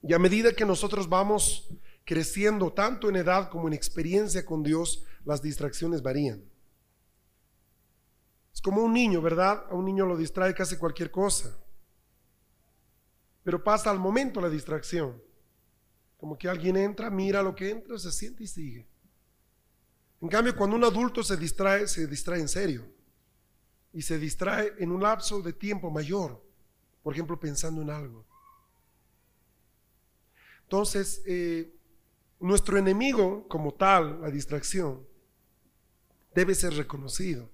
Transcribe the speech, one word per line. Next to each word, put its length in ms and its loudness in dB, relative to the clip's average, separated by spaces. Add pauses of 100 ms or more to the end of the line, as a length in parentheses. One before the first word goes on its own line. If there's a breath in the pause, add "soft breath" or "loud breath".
Y 60 4
a 80 6
medida 320 6
que 140 2
nosotros 420 0
vamos 640 2 (300 loud breath)
creciendo, 680 0
tanto 360 0
en 80 2
edad 340 2
como 160 -4
en 80 0
experiencia 680 0
con 180 -2
Dios, 400 0 (220 loud breath)
las 180 -2
distracciones 600 -4
varían. 420 -2 (2000)
Es 80 -6
como 220 2
un 100 4
niño, 300 4
¿verdad? 480 2
A 40 -6
un 120 0
niño 180 2
lo 140 0
distrae 360 0
casi 220 -2
cualquier 340 -2
cosa. 480 0 (1800)
Pero 220 -2
pasa 260 2
al 80 2
momento 440 0
la 80 0
distracción. 680 -4 (1000)
Como 180 -12
que 120 -6
alguien 280 0
entra, 340 0
mira 320 0
lo 120 -2
que 160 -6
entra, 280 -10
se 140 -4
siente 320 -4
y 20 -12
sigue. 400 -10 (1300)
En 80 -8
cambio, 280 2
cuando 200 2
un 80 6
adulto 380 2
se 140 -2
distrae, 500 0
se 200 -2
distrae 340 -4
en 80 -4
serio. 380 -2 (1040)
Y 100 -10
se 160 0
distrae 600 -2
en 140 -2
un 100 -2
lapso 380 0
de 120 -8
tiempo 380 -6
mayor. 520 -6 (600)
Por 120 -4
ejemplo, 240 -6
pensando 440 -4
en 80 -6
algo. 340 -12 (2500 soft breath)
Entonces, 640 0
eh, 500 -4 (640)
nuestro 380 4
enemigo 680 2
como 260 -4
tal, 480 4
la 80 -4
distracción, 760 -4 (1300)
debe 200 4
ser 180 2
reconocido. 800 -4